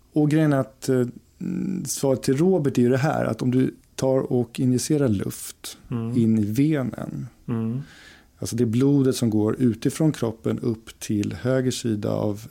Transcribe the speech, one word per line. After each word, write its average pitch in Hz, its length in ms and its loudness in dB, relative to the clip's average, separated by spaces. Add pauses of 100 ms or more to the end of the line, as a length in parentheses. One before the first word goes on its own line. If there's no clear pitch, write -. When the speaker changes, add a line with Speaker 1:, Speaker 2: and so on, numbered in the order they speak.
(120)
Speaker 1:
och 151 180 4
grejen 156 220 4
är 139 80 4
att, - 280 -6
eh, 127 160 4 (840)
svaret - 360 0
till 135 140 2
Robert 160 420 2
är 123 40 6
ju 120 60 4
det 131 100 4
här, 127 260 0
att - 180 -4
om 127 80 0
du 127 240 2 (200)
tar 131 240 2 (140)
och 123 280 -2
injicerar 131 480 2
luft - 720 -6 (120)
Speaker 2:
Mm. 117 280 -4
Speaker 1:
in 110 200 4
i 107 60 2
venen, 135 840 -2 (220)
Speaker 2:
Mm. 113 320 -4 (580)
Speaker 1:
alltså - 180 -6
det 117 100 2
blodet 131 500 2
som 117 140 0
går 107 280 2
utifrån 135 540 0
kroppen 117 460 -4
upp - 420 -6
till 104 400 -2
höger 131 300 0
sida 107 420 -4
av 107 380 -4